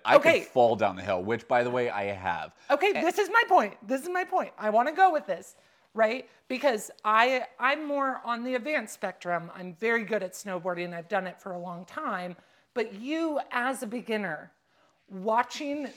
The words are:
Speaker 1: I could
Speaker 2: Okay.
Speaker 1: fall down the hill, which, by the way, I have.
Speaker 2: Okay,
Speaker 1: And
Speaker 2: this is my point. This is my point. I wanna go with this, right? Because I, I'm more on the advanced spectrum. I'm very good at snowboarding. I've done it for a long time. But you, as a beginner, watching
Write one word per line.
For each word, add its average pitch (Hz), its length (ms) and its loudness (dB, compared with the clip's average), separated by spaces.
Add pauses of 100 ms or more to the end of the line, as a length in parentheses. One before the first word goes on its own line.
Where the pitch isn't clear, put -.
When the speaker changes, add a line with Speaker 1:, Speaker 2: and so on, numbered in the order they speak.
Speaker 1:
I 175 140 10
could 302 80 4
Speaker 2:
Okay. 294 140 6
Speaker 1:
fall 120 340 4
down 101 200 2
the 92 60 -10
hill, 92 220 0
which, 117 240 -2
by 123 160 4
the 123 80 -2
way, 123 180 0
I 101 160 -4
have. 92 480 -4 (160)
Speaker 2:
Okay, 285 240 2
Speaker 1:
And - 120 -2
Speaker 2:
this 349 120 0
is 392 140 -2
my 466 160 4
point. 294 280 4 (120)
This 262 160 -2
is 339 60 -8
my 359 140 -2
point. 359 340 -2
I 214 120 -2
wanna 240 220 2
go 370 200 6
with 302 140 -2
this, 180 300 -8 (400)
right? 220 340 0 (180)
Because 247 440 0 (120)
I, 233 440 4 (120)
I'm 294 280 0
more 269 360 -2
on 233 200 -4
the 254 100 -4
advanced 254 400 -4
spectrum. 175 640 -6
I'm 180 240 -12
very 226 240 2
good 208 180 -2
at 180 120 -8
snowboarding. 175 600 -6
I've 170 160 -10
done 190 160 0
it 180 160 -10
for 190 120 -10
a 175 60 -8
long 175 260 -10
time. 185 500 -6 (400)
But 226 180 -2
you, 294 460 -2 (120)
as 247 300 -2
a 247 60 -6
beginner, 196 640 -6 (580)
watching 240 880 -2